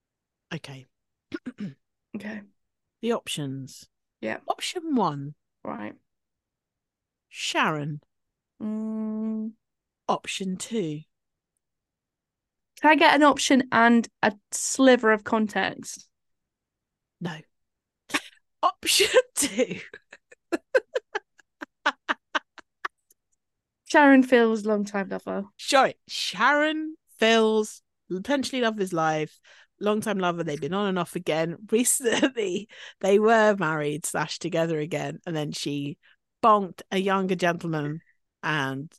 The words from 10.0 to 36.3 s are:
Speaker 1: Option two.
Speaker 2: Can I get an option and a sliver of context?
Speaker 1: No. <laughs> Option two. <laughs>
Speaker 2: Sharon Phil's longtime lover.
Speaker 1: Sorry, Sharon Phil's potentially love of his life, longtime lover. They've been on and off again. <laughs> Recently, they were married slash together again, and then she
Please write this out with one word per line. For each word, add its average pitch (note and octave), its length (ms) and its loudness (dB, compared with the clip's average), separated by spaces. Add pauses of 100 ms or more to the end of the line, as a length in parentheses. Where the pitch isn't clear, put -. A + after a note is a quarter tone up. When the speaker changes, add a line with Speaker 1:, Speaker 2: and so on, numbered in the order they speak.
Speaker 1:
Option F#3 500 -4
two. D#3+ 440 -6 (1800)
Speaker 2:
Can D4 100 6
I D#4 40 6
get D4 200 6
an C#4+ 80 4
option C#4 480 4
and A#3 360 4 (140)
a G#3 120 2 (180)
sliver B3 600 4
of G#3 120 0
context? - 840 -4 (1120)
Speaker 1:
No. E3+ 160 -10 (720)
<laughs> - 540 -10
Option F4+ 440 0 (280)
two. A3+ 440 -2 (720)
<laughs> - 80 -2 (3250)
Speaker 2:
Sharon C#4 360 8
Phil's A3+ 440 4
longtime G3+ 440 -2
lover. F#3+ 360 -8 (120)
Speaker 1:
Sorry, B3 380 2 (120)
Sharon D#4 880 0 (240)
Phil's A3 600 2 (300)
potentially B3 500 -4
love A3+ 140 0
of G#3+ 40 -4
his F#3 140 -4
life, D#3 460 -2 (400)
longtime G#3+ 400 -2
lover. F3 240 0
They've D3+ 160 -6
been D#3 140 -6
on G3+ 140 -2
and F#3 120 0
off E3+ 160 -6
again. E3 480 -4
<laughs> G3+ 80 -20
Recently, A3 960 0 (320)
they G3 180 4
were G#3+ 400 6
married D#3 480 -2
slash - 340 -6
together E3 400 -2
again, D3+ 460 -6
and F3 100 -6
then D3+ 160 -6
she C#3+ 460 -8 (460)